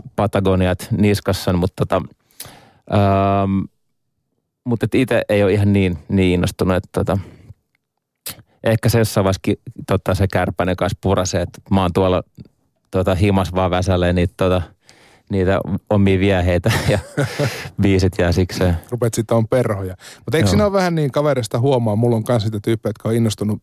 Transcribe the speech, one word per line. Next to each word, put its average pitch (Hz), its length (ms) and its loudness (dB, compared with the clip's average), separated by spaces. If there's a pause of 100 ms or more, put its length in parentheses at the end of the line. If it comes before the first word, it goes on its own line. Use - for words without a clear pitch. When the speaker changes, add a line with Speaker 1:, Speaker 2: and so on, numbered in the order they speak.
(160)
Speaker 1:
Patagoniat 95 760 0
niskassa, 101 600 0
mut 90 240 0
tota, - 260 -2 (920)
ähm, 98 640 2 (1080)
mut 120 180 -2
et 104 120 -2
ite 120 340 0
ei 104 140 2
oo 98 60 2
ihan 101 240 2
niin, 92 260 0 (100)
niin 95 260 2
innostunut, 90 420 0
että 87 160 -4
tota, - 260 -2 (1500)
ehkä 113 240 0
se 113 100 2
jossain 107 260 0
vaiheessa 95 180 0
ki-, - 180 -2 (260)
tota, 95 280 -2
se 98 180 0
Kärpänen 90 440 -2
kanssa 90 240 -4
purasee, 92 420 0
että - 180 -10 (100)
mä 95 120 2
oon 87 100 0
tuolla, 92 300 2 (680)
tota, 95 240 0
himas 95 400 0
vaan 92 160 0
väsälee 90 420 0
niitä, 87 240 0
tota, 90 260 0 (680)
niitä 95 300 0 (300)
omia 98 300 4
vieheitä 92 520 2 (100)
<laughs> 113 60 0
ja - 100 2 (840)
biisit 95 360 4
jää 87 140 2
sikseen. 90 440 0 (140)
Speaker 2:
Rupet 117 240 -2
sit 113 160 -4
on 113 180 2
perhoja. 104 460 -2 (240)
Mut - 160 -6
eikö 165 120 2
Speaker 1:
Joo. 190 40 2
Speaker 2:
siinä 202 140 2
ole 202 80 0
vähän 185 220 0
niin, 151 160 0
kaverista 135 480 0
huomaa, 120 380 2
mulla 120 200 2
on 107 80 -2
kans 117 200 0
niitä 107 180 -4
tyyppejä, 113 280 -2
jotka - 180 -8
on 113 60 0
innostunut 107 480 -2